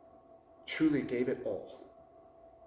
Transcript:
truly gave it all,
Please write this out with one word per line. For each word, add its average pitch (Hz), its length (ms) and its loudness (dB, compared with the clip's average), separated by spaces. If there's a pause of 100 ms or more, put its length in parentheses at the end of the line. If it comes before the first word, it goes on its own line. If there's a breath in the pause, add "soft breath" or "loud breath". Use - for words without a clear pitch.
(640)
truly 147 360 4
gave 123 280 0
it - 160 -2
all, - 340 -4 (880)